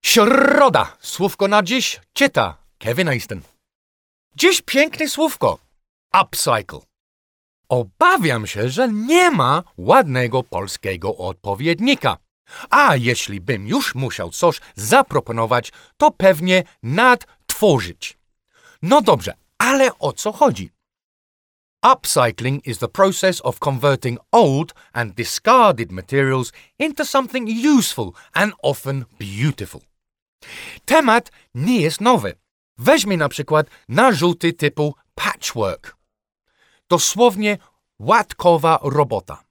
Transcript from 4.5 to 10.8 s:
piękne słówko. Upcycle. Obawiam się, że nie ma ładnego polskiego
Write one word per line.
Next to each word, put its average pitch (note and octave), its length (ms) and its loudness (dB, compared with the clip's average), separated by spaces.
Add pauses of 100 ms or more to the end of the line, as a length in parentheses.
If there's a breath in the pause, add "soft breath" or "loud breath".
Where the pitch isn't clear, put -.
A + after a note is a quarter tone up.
piękne D4 480 -2
słówko. C#4 500 -2 (640)
Upcycle. G#2+ 580 -4 (880)
Obawiam C3 800 0
się, A2 220 -4
że A#3 180 -2
nie D4 440 2
ma D3+ 320 0 (140)
ładnego B2+ 640 0
polskiego F#2+ 760 -8